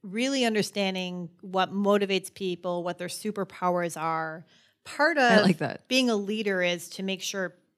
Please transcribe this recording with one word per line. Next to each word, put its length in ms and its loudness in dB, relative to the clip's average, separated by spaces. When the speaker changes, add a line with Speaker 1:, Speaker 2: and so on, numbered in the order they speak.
Speaker 1:
really 380 0
understanding 840 -2
what 320 -2
motivates 640 2
people, 500 -4
what 140 -4
their 100 -8
superpowers 880 -4
are. 460 -4
Part 320 2
Speaker 2:
I 200 6
Speaker 1:
of 100 8
Speaker 2:
like 120 6
that. 300 -6
Speaker 1:
being 220 2
a 60 2
leader 460 -2
is 280 -2
to 120 -10
make 200 -4
sure 340 -6